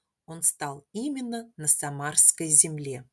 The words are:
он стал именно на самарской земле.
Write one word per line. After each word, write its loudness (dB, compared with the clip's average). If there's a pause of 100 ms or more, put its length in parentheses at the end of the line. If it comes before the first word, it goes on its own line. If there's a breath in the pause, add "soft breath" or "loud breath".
(260)
он -8
стал -2
именно -6
на -2
самарской 2
земле. 0